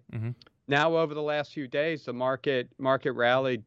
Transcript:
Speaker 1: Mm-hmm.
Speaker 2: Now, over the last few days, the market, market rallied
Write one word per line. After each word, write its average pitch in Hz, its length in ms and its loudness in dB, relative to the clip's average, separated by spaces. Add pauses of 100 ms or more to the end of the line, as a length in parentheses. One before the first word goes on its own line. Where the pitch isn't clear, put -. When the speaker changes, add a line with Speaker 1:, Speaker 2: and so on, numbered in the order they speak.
(140)
Speaker 1:
Mm-hmm. 117 180 -6 (380)
Speaker 2:
Now, 156 280 2
over 160 160 0
the 151 80 -6
last 147 320 -2
few 147 140 -6
days, 151 360 -2
the 127 100 -10
market, 127 640 -2
market 135 360 0
rallied 123 540 2